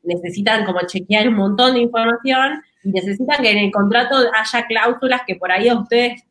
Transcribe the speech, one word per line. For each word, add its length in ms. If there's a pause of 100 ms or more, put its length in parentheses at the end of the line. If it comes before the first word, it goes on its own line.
necesitan 600
como 220
chequear 420
un 60
montón 400
de 60
información 800 (200)
y 100
necesitan 500
que 80
en 80
el 120
contrato 460 (180)
haya 320
cláusulas 600
que 100
por 160
ahí 160
a 100
ustedes 520